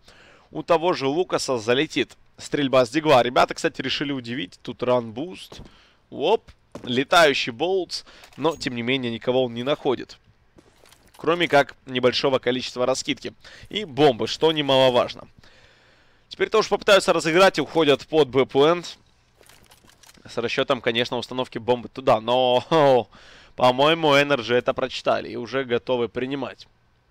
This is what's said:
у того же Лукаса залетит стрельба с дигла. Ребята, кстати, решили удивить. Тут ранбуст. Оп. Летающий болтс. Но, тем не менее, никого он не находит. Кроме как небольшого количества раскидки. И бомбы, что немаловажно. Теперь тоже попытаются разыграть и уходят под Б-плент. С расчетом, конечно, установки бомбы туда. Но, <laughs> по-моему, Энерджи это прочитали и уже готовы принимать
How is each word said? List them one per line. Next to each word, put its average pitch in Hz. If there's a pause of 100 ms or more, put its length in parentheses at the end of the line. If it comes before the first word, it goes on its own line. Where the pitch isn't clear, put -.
(500)
у 156
того 170
же 135
Лукаса 143
залетит 123 (220)
стрельба 131
с 113
дигла. 147
Ребята, 139
кстати, -
решили 143
удивить. 131
Тут -
ранбуст. 123 (500)
Оп. 170 (320)
Летающий 139
болтс. 170 (320)
Но, 147
тем -
не 117
менее, 123
никого 127
он 120
не 117
находит. 139 (1000)
Кроме 170
как 139 (100)
небольшого 127
количества 123
раскидки. 131 (360)
И 214
бомбы, 127
что -
немаловажно. 131 (1000)
Теперь 190
тоже 214
попытаются 196
разыграть 165
и -
уходят 143
под 151
Б-плент. 139 (1300)
С -
расчетом, 123
конечно, 120
установки 127
бомбы 117
туда. 131
Но, 127 (260)
<laughs> -
по-моему, 143
Энерджи 139
это 123
прочитали 123
и 107
уже 123
готовы 120
принимать 127 (440)